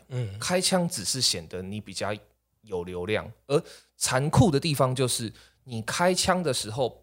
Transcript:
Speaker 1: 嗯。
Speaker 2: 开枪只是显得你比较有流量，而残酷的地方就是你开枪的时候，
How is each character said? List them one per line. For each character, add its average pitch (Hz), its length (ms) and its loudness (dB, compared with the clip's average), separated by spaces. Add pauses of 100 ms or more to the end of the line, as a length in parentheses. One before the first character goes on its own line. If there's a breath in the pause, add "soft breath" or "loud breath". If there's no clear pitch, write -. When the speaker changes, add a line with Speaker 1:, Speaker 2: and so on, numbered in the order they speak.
Speaker 1:
嗯。 117 320 -6
Speaker 2:
开 180 200 0
枪 180 280 2
只 101 160 -6
是 127 160 -2
显 87 260 0
得 90 160 -8
你 98 180 -8
比 101 140 -16
较 98 180 -4 (500)
有 95 200 -6
流 90 240 -6
量， 98 240 -2 (160)
而 147 160 2 (340 loud breath)
残 131 320 0
酷 240 220 8
的 139 80 4
地 151 160 0
方 127 180 2
就 127 140 0
是 117 260 -4 (300 loud breath)
你 117 200 -8
开 180 300 2
枪 180 300 2
的 151 100 0
时 104 200 -4
候， 123 160 0 (140)